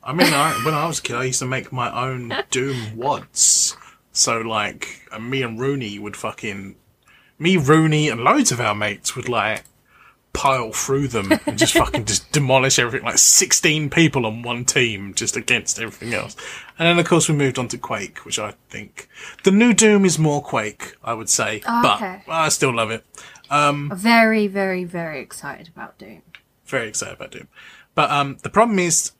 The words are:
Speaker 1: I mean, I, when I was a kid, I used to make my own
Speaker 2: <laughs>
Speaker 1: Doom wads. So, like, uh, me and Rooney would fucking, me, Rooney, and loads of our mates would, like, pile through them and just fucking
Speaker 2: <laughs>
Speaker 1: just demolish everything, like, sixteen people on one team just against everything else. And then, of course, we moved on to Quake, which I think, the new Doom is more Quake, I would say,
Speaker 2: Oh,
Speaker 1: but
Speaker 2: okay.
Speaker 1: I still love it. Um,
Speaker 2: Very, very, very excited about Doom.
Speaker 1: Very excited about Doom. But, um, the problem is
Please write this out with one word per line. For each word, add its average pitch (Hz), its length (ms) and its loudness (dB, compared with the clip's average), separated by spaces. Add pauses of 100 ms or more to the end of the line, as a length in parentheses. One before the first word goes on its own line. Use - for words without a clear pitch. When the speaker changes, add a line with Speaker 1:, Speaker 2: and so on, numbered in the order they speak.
Speaker 1:
I 131 80 -6
mean, 165 200 4
I, 147 180 2 (120)
when 156 120 0
I 151 120 -2
was 160 120 -4
a - 20 -10
kid, - 140 -6
I 123 80 -2
used 127 160 -2
to 127 80 -6
make 127 260 -6
my 123 180 -4 (160)
own 123 240 -8 (120)
Speaker 2:
<laughs> - 80 -14
Speaker 1:
Doom 123 440 -4
wads. - 800 0 (360)
So, 117 280 0
like, 110 640 -4 (100)
uh, 110 80 -14
me 127 220 -4
and 113 180 -6
Rooney 127 380 -4
would 104 180 -10
fucking, 98 600 -10 (640)
me, 180 180 4
Rooney, 151 500 4
and 117 140 -2
loads 226 300 4
of 104 100 -2
our 104 140 0
mates 104 400 -4
would, 123 120 -8
like, 107 360 -2 (680)
pile 127 420 -2
through 139 340 -2
them 123 240 -2 (140)
and 285 120 -6
just 311 160 2
fucking 294 320 0
Speaker 2:
<laughs> 107 60 -4
Speaker 1:
just - 200 -4
demolish 131 460 4
everything, 120 280 -2
like, 113 120 0
sixteen 156 720 4
people 143 360 2
on 110 180 -6
one 120 200 -6
team 107 520 -2
just - 200 -4
against 120 440 -2
everything 113 340 -8
else. 107 220 -8 (420)
And 165 100 0
then, 175 120 4
of 170 80 2
course, 165 200 4
we 156 80 2
moved 135 220 0
on 120 120 -4
to 120 80 -8
Quake, 98 420 -10
which - 180 -8
I 104 160 -8 (160)
think, - 400 -16 (340)
the 196 80 6
new 226 220 6
Doom 208 320 6
is 165 140 2
more 147 220 2
Quake, 107 600 -6
I 113 120 -4
would 110 140 -10
say, 107 360 -2
Speaker 2:
Oh, 233 160 0
Speaker 1:
but 104 160 4
Speaker 2:
okay. 98 300 -8
Speaker 1:
I 160 220 0
still 135 240 0
love 113 180 0
it. 110 120 -8 (460)
Um, 147 460 0
Speaker 2:
Very, 220 520 4
very, 190 360 -4
very 170 360 -10
excited - 480 -14
about - 300 -18
Doom. - 240 -20 (440)
Speaker 1:
Very 120 240 -4
excited - 260 -8
about - 160 -16
Doom. - 160 -18 (480)
But, 151 160 2
um, 143 320 -2
the - 60 -8
problem 214 300 4
is 175 400 0